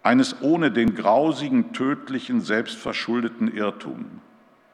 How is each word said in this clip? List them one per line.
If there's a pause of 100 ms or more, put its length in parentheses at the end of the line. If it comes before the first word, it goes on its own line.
Eines
ohne
den
grausigen,
tödlichen,
selbstverschuldeten
Irrtum. (540)